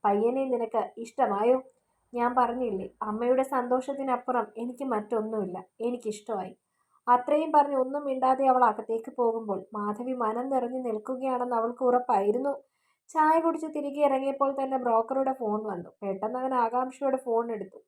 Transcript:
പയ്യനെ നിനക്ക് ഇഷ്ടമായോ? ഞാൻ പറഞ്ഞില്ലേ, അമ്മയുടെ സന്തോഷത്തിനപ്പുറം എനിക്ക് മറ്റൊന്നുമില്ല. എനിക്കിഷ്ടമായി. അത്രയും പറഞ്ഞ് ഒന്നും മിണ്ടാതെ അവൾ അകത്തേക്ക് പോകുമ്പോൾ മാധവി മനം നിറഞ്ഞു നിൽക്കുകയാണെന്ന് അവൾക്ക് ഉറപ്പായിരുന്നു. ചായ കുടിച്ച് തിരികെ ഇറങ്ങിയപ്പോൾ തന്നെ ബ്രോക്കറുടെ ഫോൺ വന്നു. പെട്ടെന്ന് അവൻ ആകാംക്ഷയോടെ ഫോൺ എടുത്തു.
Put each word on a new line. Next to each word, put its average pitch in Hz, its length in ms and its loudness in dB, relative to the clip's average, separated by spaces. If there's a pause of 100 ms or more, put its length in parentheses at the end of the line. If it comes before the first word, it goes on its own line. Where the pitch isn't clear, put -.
പയ്യനെ 226 420 2
നിനക്ക് 233 360 -2 (160)
ഇഷ്ടമായോ? 226 600 0 (560)
ഞാൻ 240 200 0
പറഞ്ഞില്ലേ, 233 520 0 (160)
അമ്മയുടെ 240 420 0
സന്തോഷത്തിനപ്പുറം 254 1000 -2 (120)
എനിക്ക് 247 280 -8
മറ്റൊന്നുമില്ല. 214 720 -4 (220)
എനിക്കിഷ്ടമായി. 220 760 -6 (540)
അത്രയും 294 440 4
പറഞ്ഞ് 285 260 4
ഒന്നും 262 260 -2
മിണ്ടാതെ 262 440 2
അവൾ 254 160 6
അകത്തേക്ക് 226 500 0
പോകുമ്പോൾ 226 460 0 (120)
മാധവി 214 420 -4
മനം 233 360 -2
നിറഞ്ഞു 254 300 -2
നിൽക്കുകയാണെന്ന് 247 760 -2
അവൾക്ക് 233 300 -2
ഉറപ്പായിരുന്നു. 247 680 2 (560)
ചായ 311 280 4
കുടിച്ച് 320 300 0
തിരികെ 285 340 -4
ഇറങ്ങിയപ്പോൾ 277 500 2
തന്നെ 269 260 -2
ബ്രോക്കറുടെ 247 560 2
ഫോൺ 214 300 -2
വന്നു. 180 340 -8
പെട്ടെന്ന് 208 420 -4
അവൻ 262 140 -2
ആകാംക്ഷയോടെ 254 680 0
ഫോൺ 233 300 0
എടുത്തു. 196 360 -10